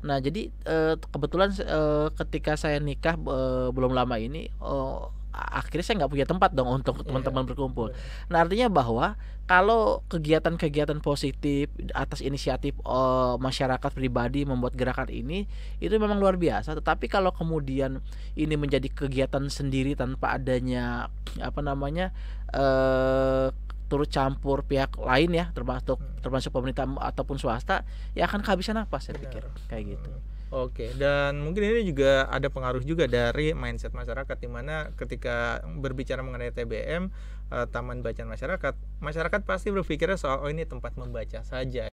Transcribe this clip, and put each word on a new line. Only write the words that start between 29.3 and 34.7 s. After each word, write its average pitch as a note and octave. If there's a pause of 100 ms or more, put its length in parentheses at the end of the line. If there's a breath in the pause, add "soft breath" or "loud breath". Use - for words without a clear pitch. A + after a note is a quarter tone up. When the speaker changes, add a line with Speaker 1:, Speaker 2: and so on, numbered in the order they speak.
Speaker 1:
pikir, A2 (220)
kayak A2+ (120)
gitu. -
Speaker 2:
Hmm. - (120)
Oke, B2+
dan C#3+
mungkin G3+
ini A#3
juga C3+
ada C3
pengaruh B2+
juga D3+
dari A#2+
mindset A#2
masyarakat, B2
di B2
mana C#3+